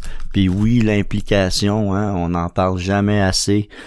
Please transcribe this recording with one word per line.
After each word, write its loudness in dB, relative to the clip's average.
Puis 2
oui, 2
l'implication, 0
hein, -2
on -2
n'en -2
parle 0
jamais 0
assez. 0